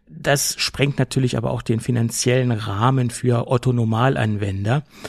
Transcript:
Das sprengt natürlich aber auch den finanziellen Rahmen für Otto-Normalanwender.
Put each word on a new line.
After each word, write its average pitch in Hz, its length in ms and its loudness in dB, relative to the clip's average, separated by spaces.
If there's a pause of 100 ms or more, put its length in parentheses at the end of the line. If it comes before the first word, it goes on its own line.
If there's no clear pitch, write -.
Das 143 500 0
sprengt - 400 -2
natürlich 127 380 0
aber 117 140 -2
auch 120 120 -4
den 117 180 0
finanziellen 123 720 0
Rahmen 113 580 0
für 120 400 0
Otto-Normalanwender. 117 1300 0 (240)